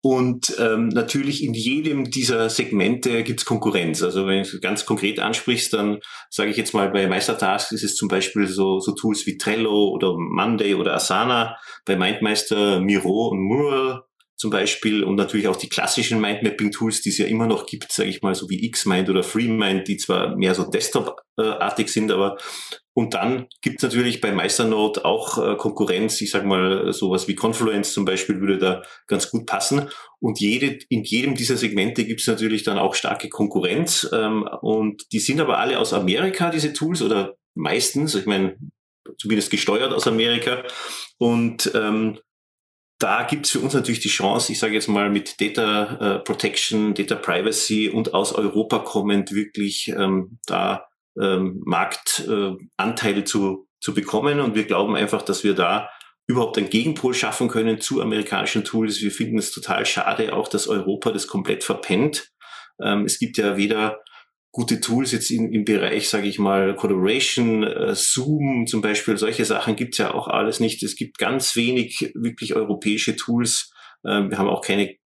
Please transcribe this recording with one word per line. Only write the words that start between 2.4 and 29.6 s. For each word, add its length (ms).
Segmente 760
gibt's 220
Konkurrenz. 580
Also 240
wenn 160
du 160
ganz 260
konkret 340
ansprichst, 540
dann 260
sage 220
ich 60
jetzt 180
mal, 160
bei 160
Meistertask 640
ist 120
es 120
zum 120
Beispiel 400
so, 320
so 140
Tools 320
wie 120
Trello 520
oder 260
Monday 600
oder 180
Asana, 640
bei 100
MindMeister 840
Miro 480
und 100
Mural 640
zum 140
Beispiel 540
und 100
natürlich 320
auch 80
die 140
klassischen 500
Mindmapping-Tools, 840
die 60
es 100
ja 80
immer 220
noch 180
gibt, 280
sage 160
ich 120
mal, 140
so 140
wie 200
Xmind 400
oder 140
FreeMind, 640
die 80
zwar 400
mehr 180
so 160
Desktop-artig 1160
sind, 240
aber 260
und 200
dann 340
gibt's 220
natürlich 360
bei 140
Meisternote 720
auch, 320
äh, 180
Konkurrenz, 640
ich 120
sag 140
mal, 460
sowas 380
wie 60
Confluence 580
zum 100
Beispiel 380
würde 160
da 260
ganz 220
gut 160
passen. 440